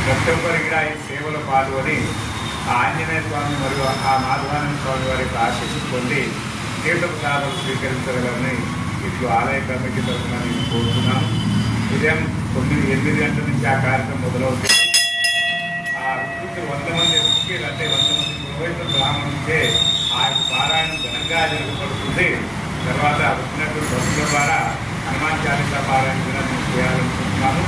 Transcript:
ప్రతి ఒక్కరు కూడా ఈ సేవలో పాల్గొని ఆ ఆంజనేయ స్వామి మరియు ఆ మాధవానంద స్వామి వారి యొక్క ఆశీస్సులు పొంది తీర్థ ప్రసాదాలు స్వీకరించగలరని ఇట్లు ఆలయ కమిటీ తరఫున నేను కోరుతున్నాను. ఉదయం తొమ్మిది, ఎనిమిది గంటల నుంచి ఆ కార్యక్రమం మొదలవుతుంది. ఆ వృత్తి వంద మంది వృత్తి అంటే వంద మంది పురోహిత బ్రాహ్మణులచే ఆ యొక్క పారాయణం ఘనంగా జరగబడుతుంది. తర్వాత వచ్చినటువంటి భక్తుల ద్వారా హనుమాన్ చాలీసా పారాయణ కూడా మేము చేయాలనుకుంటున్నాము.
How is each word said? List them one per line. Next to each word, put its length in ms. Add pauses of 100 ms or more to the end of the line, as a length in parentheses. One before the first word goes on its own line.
ప్రతి 300
ఒక్కరు 320
కూడా 140 (100)
ఈ 40 (140)
సేవలో 320 (100)
పాల్గొని 480 (720)
ఆ 120
ఆంజనేయ 440
స్వామి 360
మరియు 220 (240)
ఆ 40 (120)
మాధవానంద 580
స్వామి 260
వారి 160
యొక్క 200
ఆశీస్సులు 460
పొంది 300 (600)
తీర్థ 300
ప్రసాదాలు 500
స్వీకరించగలరని 920 (520)
ఇట్లు 200 (100)
ఆలయ 220 (100)
కమిటీ 380
తరఫున 280 (100)
నేను 260
కోరుతున్నాను. 560 (680)
ఉదయం 240 (340)
తొమ్మిది, 400
ఎనిమిది 300
గంటల 260
నుంచి 240
ఆ 20 (100)
కార్యక్రమం 400
మొదలవుతుంది. 520 (1300)
ఆ 40 (320)
వృత్తి 220 (100)
వంద 160 (120)
మంది 260
వృత్తి 280 (160)
అంటే 240
వంద 240
మంది 260
పురోహిత 380 (120)
బ్రాహ్మణులచే 680 (580)
ఆ 20 (100)
యొక్క 120 (100)
పారాయణం 540
ఘనంగా 360 (120)
జరగబడుతుంది. 760 (580)
తర్వాత 340 (180)
వచ్చినటువంటి 540
భక్తుల 380
ద్వారా 280 (460)
హనుమాన్ 380
చాలీసా 440
పారాయణ 380
కూడా 240
మేము 220
చేయాలనుకుంటున్నాము. 960